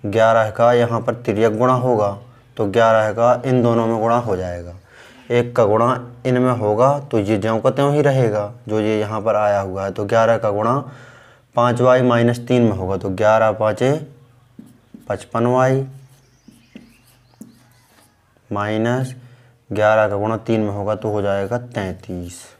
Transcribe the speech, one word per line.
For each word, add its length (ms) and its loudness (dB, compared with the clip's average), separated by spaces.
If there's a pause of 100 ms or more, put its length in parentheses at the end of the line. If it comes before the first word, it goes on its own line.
ग्यारह 480 4
का 220 4
यहाँ 280 2
पर 140 -4
तिर्यक 420 0
गुणा 180 2
होगा, 360 0 (460)
तो 100 -2
ग्यारह 460 2
का 320 2
इन 180 2
दोनों 240 2
में 120 -2
गुणा 180 2
हो 180 -2
जाएगा। 380 -8 (580)
एक 240 0
का 100 4
गुणा 480 0 (120)
इनमें 280 2
होगा, 480 0
तो 180 -2
ये 180 0
ज्यों 220 -2
का 120 0
त्यों 220 0
ही 80 0
रहेगा, 520 0 (140)
जो 120 -2
ये 200 0
यहाँ 220 -4
पर 140 0
आया 260 0
हुआ 240 -6
है। 60 -4
तो 140 -6
ग्यारह 320 2
का 140 -2
गुणा 260 0 (800)
पाँच 260 2
वाई 220 6
माइनस 360 2
तीन 220 0
में 100 4
होगा, 260 -4
तो 140 -6
ग्यारह 420 2
पाँचे 400 0 (1160)
पचपन 360 -4
वाई 400 2 (2750)
माइनस 640 -2 (560)
ग्यारह 380 2
का 100 -4
गुणा 220 -2
तीन 220 -2
में 80 -2
होगा, 260 -4
तो 140 -6
हो 120 -2
जाएगा 360 -2
तैंतीस। 840 -10 (180)